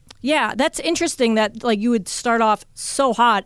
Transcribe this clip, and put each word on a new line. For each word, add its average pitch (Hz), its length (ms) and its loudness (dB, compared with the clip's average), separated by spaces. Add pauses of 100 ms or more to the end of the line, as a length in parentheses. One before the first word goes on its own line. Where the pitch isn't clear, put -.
(220)
Yeah, 254 320 0
that's 269 260 -2
interesting 302 560 0
that, 220 280 -2
like, 226 160 0
you 233 80 0
would 226 180 0
start 233 360 -2
off 214 320 0
so 262 400 -2
hot 226 320 4